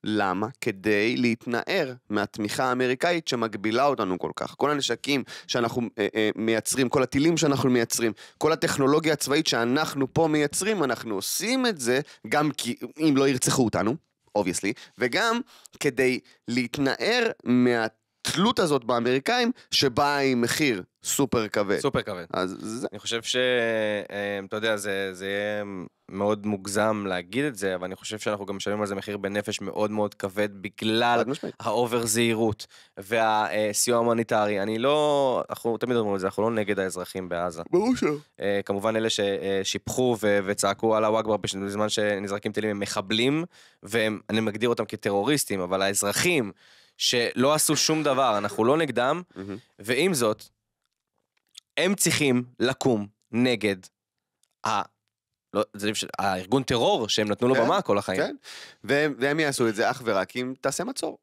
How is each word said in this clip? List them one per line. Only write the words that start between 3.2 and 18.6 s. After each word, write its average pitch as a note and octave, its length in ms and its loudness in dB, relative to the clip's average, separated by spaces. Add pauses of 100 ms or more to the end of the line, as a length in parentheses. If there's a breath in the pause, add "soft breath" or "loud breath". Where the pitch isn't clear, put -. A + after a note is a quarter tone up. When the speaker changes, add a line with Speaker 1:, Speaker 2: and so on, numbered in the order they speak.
Speaker 1:
שמגבילה A2+ 580 0
אותנו G#2+ 320 0
כל D#2+ 180 -6
כך. - 220 -8
כל C3+ 120 2
הנשקים C3 540 -2 (220 loud breath)
שאנחנו, A#2+ 360 -2 (160)
אה, G2+ 160 2
אה, G#2+ 220 2
מייצרים, A2+ 520 0
כל C3+ 140 2
הטילים D3+ 340 2
שאנחנו C#3 340 2
מייצרים, A#2 420 2 (260 loud breath)
כל D3+ 140 2
הטכנולוגיה D#3 600 2
הצבאית D3 340 0
שאנחנו C3 680 0
פה E3 140 4
מייצרים, D#3 560 0
אנחנו A2+ 300 -2
עושים A#3+ 520 -2
את F#3+ 140 -2
זה B2 200 2 (280 loud breath)
גם D3 220 2
כי, - 260 -6 (220)
אם D3+ 180 4
לא C#3 120 4
ירצחו B2+ 360 2
אותנו, G#2 320 0 (420)
obviously, F#2+ 340 0 (260 loud breath)
וגם G3+ 420 0 (400 loud breath)
כדי C3 400 2 (280 soft breath)
להתנער C3+ 840 0 (140)
מהתלות B2 1120 2
הזאת D3 260 2